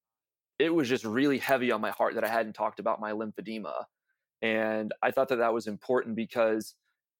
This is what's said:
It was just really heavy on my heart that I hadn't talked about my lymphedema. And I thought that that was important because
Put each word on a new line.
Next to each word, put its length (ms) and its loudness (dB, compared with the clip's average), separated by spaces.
It 160 4
was 140 2
just 160 0
really 340 2
heavy 340 2
on 100 0
my 80 -2
heart 260 0
that 80 0
I 40 2
hadn't 260 -2
talked 260 -4
about 200 -2
my 120 -4
lymphedema. 760 -8
And 500 0
I 100 4
thought 180 2
that 80 2
that 160 4
was 140 -2
important 480 -2
because 600 0